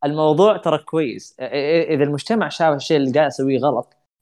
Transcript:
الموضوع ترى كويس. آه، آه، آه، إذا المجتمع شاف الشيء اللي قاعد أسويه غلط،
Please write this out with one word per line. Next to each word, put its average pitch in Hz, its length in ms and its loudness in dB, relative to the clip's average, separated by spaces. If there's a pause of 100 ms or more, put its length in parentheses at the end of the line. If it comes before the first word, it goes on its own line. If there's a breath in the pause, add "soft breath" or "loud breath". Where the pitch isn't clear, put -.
الموضوع 156 520 2
ترى 160 220 0
كويس. - 640 -6
آه، 131 40 -8
آه، 143 380 0
آه، 160 120 -2
إذا 143 100 2
المجتمع 147 440 -2
شاف 156 280 0
الشيء 151 200 -2
اللي 135 160 0
قاعد 147 140 2
أسويه 135 320 -2
غلط، 127 360 -2 (260)